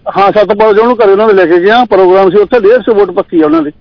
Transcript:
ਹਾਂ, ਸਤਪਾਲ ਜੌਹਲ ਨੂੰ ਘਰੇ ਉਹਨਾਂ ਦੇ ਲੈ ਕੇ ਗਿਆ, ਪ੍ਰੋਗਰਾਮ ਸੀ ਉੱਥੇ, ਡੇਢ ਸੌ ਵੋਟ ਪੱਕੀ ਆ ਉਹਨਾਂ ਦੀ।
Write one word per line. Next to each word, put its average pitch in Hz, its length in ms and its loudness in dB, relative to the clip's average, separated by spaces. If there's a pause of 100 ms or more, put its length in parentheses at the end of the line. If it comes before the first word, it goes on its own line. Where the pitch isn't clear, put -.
(180)
ਹਾਂ, 196 140 0
ਸਤਪਾਲ 214 420 0
ਜੌਹਲ 220 140 0
ਨੂੰ 247 100 -2
ਘਰੇ 214 140 2
ਉਹਨਾਂ 208 160 0
ਦੇ 214 60 2
ਲੈ 190 120 2
ਕੇ 170 140 0
ਗਿਆ, 220 260 0
ਪ੍ਰੋਗਰਾਮ 190 440 0
ਸੀ 175 80 0
ਉੱਥੇ, 208 220 0
ਡੇਢ 214 220 2
ਸੌ 240 120 -2
ਵੋਟ 202 180 0
ਪੱਕੀ 180 300 -4
ਆ 156 40 0
ਉਹਨਾਂ 156 160 -2
ਦੀ। 147 200 -8